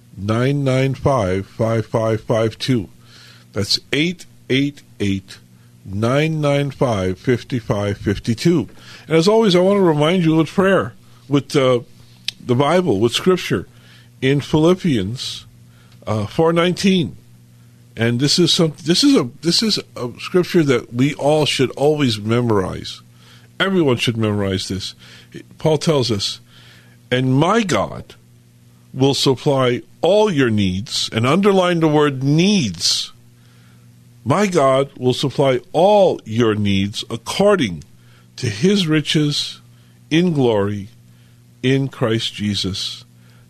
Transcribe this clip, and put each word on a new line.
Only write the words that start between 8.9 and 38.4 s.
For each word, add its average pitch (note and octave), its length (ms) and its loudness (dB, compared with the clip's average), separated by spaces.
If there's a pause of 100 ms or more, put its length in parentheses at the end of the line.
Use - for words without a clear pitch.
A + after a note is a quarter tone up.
And D3+ 100 0
as E3 120 2
always, A3 260 4
I F3 60 4
want G3 160 2
to G3+ 60 2
remind E3 420 2
you D#3+ 120 2
with D#3+ 120 2
prayer, F#3 460 0 (340)
with, C#3 260 -2
uh, C3 260 2 (640)
the B2 100 0
Bible, C#3+ 440 2
with A#2 140 2
Scripture, F3 560 -2 (520)
in C#3 200 0
Philippians, D3+ 1080 -2 (600)
uh, G#2+ 200 -2
four E3 260 0
nineteen. E3+ 640 0 (800)
And A#2+ 240 0
this C#3+ 180 0
is E3+ 140 2
some, D#3+ 200 0 (120)
this E3+ 200 0
is C#4 100 6
a, F3 100 4 (180)
this E3+ 200 0
is G#3+ 160 -2 (180)
a A#2+ 220 -8
scripture F3+ 460 0
that B2 300 0
we C3+ 200 2
all D3+ 300 2
should - 280 0
always C#3 460 0
memorize. G#2 840 -2 (580)
Everyone E3+ 380 2
should A2+ 180 -2
memorize G#2 520 -2
this. F#2+ 260 -8 (640)
Paul D#3+ 200 0
tells C#3 320 0
us, - 300 -6 (720)
"And C3 240 0
my G3 280 2
God A2 520 -4 (800)
will C3 200 2
supply C3 680 0 (180)
all G#3 320 2
your C3+ 180 2
needs," G2+ 600 -2
and A2+ 140 0
underline F3+ 540 2
the D#3+ 60 2
word D3 380 2
needs. D3+ 880 0 (1120)
"My F3 220 0
God C#3 520 2
will B2 160 0
supply C3+ 460 0 (120)
all F#3+ 520 4
your A2 300 2
needs G2+ 560 -2
according C3 760 0 (520)
to - 120 -6